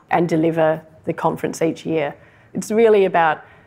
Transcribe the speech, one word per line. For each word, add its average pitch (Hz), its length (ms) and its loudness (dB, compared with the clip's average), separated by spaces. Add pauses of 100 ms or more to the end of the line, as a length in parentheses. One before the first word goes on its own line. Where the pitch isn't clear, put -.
(100)
and 170 160 2
deliver 160 560 0 (220)
the 170 80 -4
conference 160 480 -4
each 165 240 -4
year. 156 300 -4 (400)
It's - 160 -8
really 214 340 4
about 165 400 0 (220)